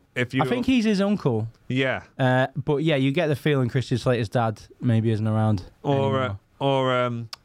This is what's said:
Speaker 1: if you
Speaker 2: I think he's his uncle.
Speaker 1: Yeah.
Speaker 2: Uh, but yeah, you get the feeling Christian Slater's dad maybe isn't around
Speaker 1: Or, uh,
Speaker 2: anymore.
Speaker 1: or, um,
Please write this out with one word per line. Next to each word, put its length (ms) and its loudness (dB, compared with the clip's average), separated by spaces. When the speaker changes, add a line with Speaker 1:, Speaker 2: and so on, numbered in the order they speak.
Speaker 1:
if 180 -4
you 100 0
Speaker 2:
I 40 -2
think 180 -2
he's 200 2
his 140 2
uncle. 480 0
Speaker 1:
Yeah. 360 -2
Speaker 2:
Uh, 380 2
but 220 -2
yeah, 180 0
you 160 2
get 160 0
the 80 0
feeling 340 0
Christian 300 -2
Slater's 300 0
dad 300 -2
maybe 300 2
isn't 160 0
around 360 2
Speaker 1:
Or, 100 0
uh, 20 0
Speaker 2:
anymore. 200 -4
Speaker 1:
or, 360 0
um, 340 -2